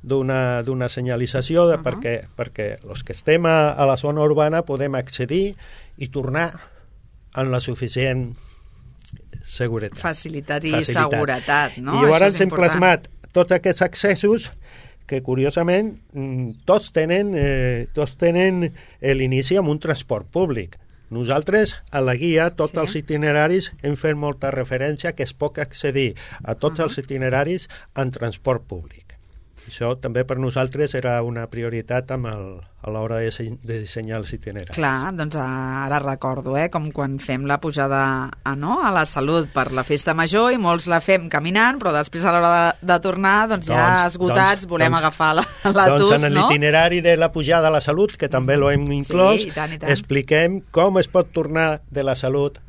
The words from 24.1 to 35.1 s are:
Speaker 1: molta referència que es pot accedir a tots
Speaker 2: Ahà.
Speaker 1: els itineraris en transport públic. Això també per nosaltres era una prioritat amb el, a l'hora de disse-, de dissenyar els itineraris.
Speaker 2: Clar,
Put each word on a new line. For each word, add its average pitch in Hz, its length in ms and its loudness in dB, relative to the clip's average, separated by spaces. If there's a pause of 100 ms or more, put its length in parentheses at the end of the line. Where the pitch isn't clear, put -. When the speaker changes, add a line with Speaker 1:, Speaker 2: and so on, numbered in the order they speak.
Speaker 1:
molta 139 340 -4
referència 135 640 -4
que 139 80 -4
es 123 100 -8
pot 147 260 -6
accedir 135 560 -2 (280)
a 113 120 -6
tots 156 260 -2
Speaker 2:
Ahà. - 40 2
Speaker 1:
els 226 120 -4
itineraris 135 720 -2 (260)
en 131 160 -2
transport 120 560 -4
públic. - 380 -14 (640)
Això 123 300 -4
també 123 240 -2
per 127 160 -4
nosaltres 139 560 -2
era 120 280 -2
una 117 260 -6
prioritat 117 640 -6
amb 131 160 -6
el, 95 340 -12 (220)
a 107 60 -10
l'hora 110 280 -4
de 113 80 -2
disse-, 113 360 -8
de 113 200 -8
dissenyar 110 380 -8
els 95 120 -10
itineraris. 98 420 -12
Speaker 2:
Clar, 143 400 -2